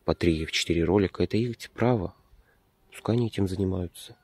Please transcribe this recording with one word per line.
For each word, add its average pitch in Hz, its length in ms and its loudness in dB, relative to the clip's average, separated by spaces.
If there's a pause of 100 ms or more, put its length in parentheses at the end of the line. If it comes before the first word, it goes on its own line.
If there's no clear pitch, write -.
по 80 100 2
три 85 220 2
или 80 80 -4
четыре - 380 0
ролика, 90 400 2
это 104 140 0
их 117 180 -2 (160)
право. 113 420 0 (760)
Пускай - 240 -2
они 120 120 2
этим 101 200 0
занимаются. 92 760 -4